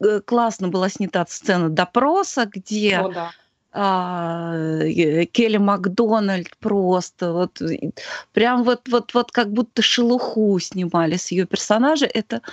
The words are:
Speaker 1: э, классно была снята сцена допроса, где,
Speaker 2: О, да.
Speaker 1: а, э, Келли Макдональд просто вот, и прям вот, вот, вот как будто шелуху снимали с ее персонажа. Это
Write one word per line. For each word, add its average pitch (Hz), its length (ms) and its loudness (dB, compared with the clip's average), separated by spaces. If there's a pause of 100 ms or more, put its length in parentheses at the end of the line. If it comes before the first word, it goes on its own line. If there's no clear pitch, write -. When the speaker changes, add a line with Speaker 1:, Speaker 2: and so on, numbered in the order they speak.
Speaker 1:
э, 208 180 2
классно 226 480 0
была 185 220 0
снята 180 380 -2
сцена 180 420 0
допроса, 247 760 0
где, 202 540 -2
Speaker 2:
О, 190 80 -2
да. 170 240 -8 (400)
Speaker 1:
а, 175 800 -2 (300)
э, 160 420 2
Келли 220 320 2
Макдональд 202 1000 0
просто 185 720 -2
вот, 175 300 -2
и - 300 -6 (400)
прям 247 320 2
вот, 240 240 0
вот, 233 260 0
вот 240 180 0
как 208 200 0
будто 226 300 0
шелуху 226 800 2
снимали 170 560 0
с - 160 -6
ее 180 140 2
персонажа. 269 600 2
Это 226 360 -4 (100)